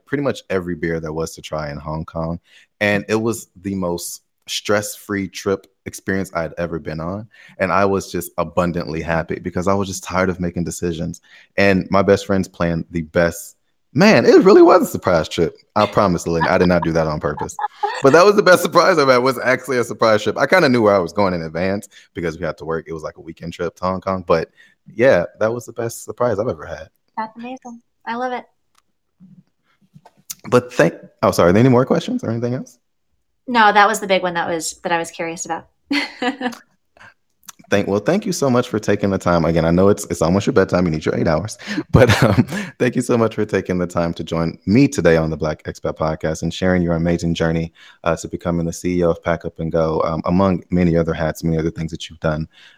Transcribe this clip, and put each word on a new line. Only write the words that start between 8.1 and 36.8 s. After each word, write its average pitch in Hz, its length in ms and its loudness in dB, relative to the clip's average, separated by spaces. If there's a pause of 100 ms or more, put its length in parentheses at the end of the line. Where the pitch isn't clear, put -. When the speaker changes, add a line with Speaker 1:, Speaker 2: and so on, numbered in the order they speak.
Speaker 1:
just 87 260 -6
abundantly 82 640 -4
happy 82 380 -4
because 90 260 -6
I 98 80 2
was 98 140 -2
just 92 160 -12
tired 92 260 0
of 87 80 -8
making 87 240 -4
decisions. 85 580 -6 (360)
And 98 340 2
my 95 120 2
best 98 240 2
friends 95 200 0
planned 85 460 -4
the 85 100 -4
best. 85 520 -2 (400)
Man, 156 320 6
it 262 180 8
really 214 160 8
was 339 220 8
a - 40 -2
surprise 85 400 0
trip. 80 300 -2 (180)
I 104 120 4
promise, 92 400 0
Lynn, 82 180 -2
I 92 140 2
did 90 100 4
not 87 140 2
do 82 100 -2
that 80 140 0
on 78 120 -4
purpose. - 380 -6 (460)
But 135 100 4
that 175 140 8
was 208 100 6
the 208 60 4
best 175 200 6
surprise 170 360 2
I've 139 100 4
had, 127 100 6
was 127 200 0
actually 123 400 -2
a 113 60 0
surprise 110 380 2
trip. 101 140 -2
I 139 100 2
kinda 175 220 4
knew 123 140 4
where 101 120 6
I 98 40 6
was 85 160 -2
going 98 180 2
in 85 80 -4
advance 90 480 -4 (240)
because 82 260 -6
we 87 60 -8
had 78 140 -6
to 76 80 -14
work. 80 200 -6
It 82 60 -12
was 78 100 -10
like 78 140 -12
a 80 60 -20
weekend 85 320 -14
trip 85 220 -6
to - 80 -8
Hong 92 180 -2
Kong. 95 240 -4
But 82 240 2 (420)
yeah, 104 320 4 (160)
that 110 100 0
was 120 140 -8
the 113 80 -18
best 113 320 -10
surprise 120 340 -2
I've 117 100 -2
ever 80 180 -8
had. 78 240 -14 (260)
Speaker 2:
That's 220 200 -10
amazing. 240 440 -16 (240)
I 233 120 -8
love 254 180 -6
it. 247 100 -10 (2000)
Speaker 1:
But 123 240 2
thank, 160 180 2 (300)
oh, 101 80 4
sorry, 87 180 4
are 87 60 6
there 107 60 6
any 131 100 6
more 123 160 4
questions - 360 -2
or 113 80 -4
anything 117 220 -4
else? 151 260 -10 (680)
Speaker 2:
No, 226 260 4
that 202 160 6
was 202 120 -2
the 208 60 -8
big 185 160 0
one 175 120 -4
that 170 120 -4
was, 165 360 -6
that 175 100 -4
I 165 60 0
was 165 120 -6
curious 165 360 -10
about. 165 220 -8 (220)
<laughs> 254 640 -6 (1120)